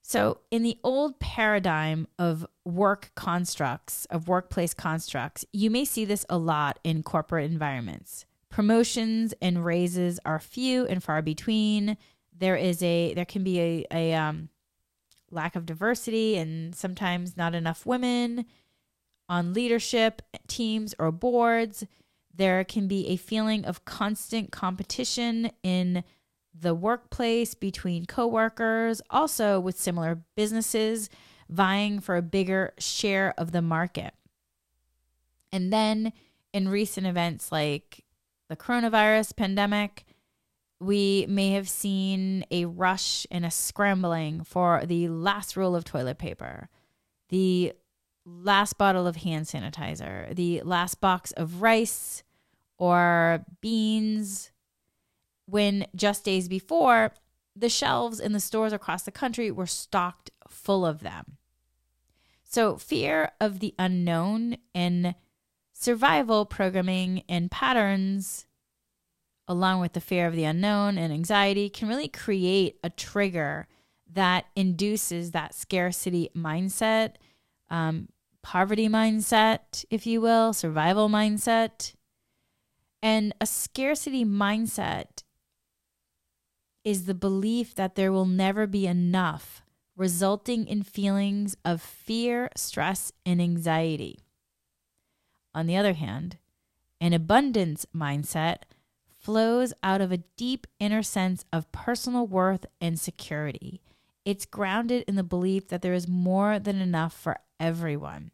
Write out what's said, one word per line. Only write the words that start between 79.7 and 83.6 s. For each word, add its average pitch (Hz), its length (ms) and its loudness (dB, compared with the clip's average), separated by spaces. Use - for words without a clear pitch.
if 220 160 -2
you 226 140 2
will, 226 320 6
survival 175 560 2
mindset. 214 840 2
And 214 380 2
a 214 60 0
scarcity 269 800 -2